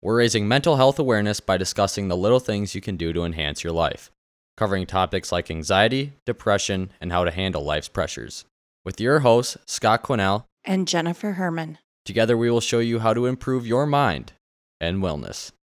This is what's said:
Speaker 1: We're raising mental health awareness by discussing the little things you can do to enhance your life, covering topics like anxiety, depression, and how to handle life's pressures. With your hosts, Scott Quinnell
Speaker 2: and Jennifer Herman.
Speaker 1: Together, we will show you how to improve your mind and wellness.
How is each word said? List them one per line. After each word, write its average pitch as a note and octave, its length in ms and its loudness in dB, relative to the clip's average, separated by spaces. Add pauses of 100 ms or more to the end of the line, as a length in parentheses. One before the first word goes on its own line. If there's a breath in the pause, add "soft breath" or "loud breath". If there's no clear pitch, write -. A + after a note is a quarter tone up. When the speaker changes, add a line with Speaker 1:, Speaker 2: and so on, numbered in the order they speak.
Speaker 1:
We're A2 180 0
raising A2+ 280 2
mental C3+ 300 2
health C3 200 4
awareness G#2 440 0
by F#2+ 160 0
discussing G2 500 -2
the F2+ 80 0
little G#2+ 240 4
things G#2 340 -4
you G2 60 -8
can G2 160 -8
do E2 160 -4
to E2+ 140 -2
enhance D#2+ 360 -4
your E2+ 120 -4
life, E2 360 -2 (460)
covering F#2+ 300 -2
topics F#2 480 -2
like F2 180 -2
anxiety, G#2+ 640 2 (120)
depression, G2+ 640 0 (100)
and F2 100 -6
how F2+ 140 2
to E2+ 60 0
handle F2 300 -2
life's D2 280 -4
pressures. - 560 -8 (400)
With F#2+ 160 -8
your C3+ 180 4
hosts, A#2+ 460 4
Scott - 360 0
Quinnell G#2 440 0 (180)
Speaker 2:
and F#3+ 240 -2
Jennifer F3 460 -2
Herman. E3 440 -6 (280)
Speaker 1:
Together, A2+ 320 2
we A#2 120 2
will A#2 120 4
show A#2 180 0
you A#2 200 0
how A2+ 140 2
to A#2+ 120 0
improve B2+ 420 -2
your B2 180 2
mind C#3 460 0 (480)
and F2+ 240 -2
wellness. D2 480 -6 (120)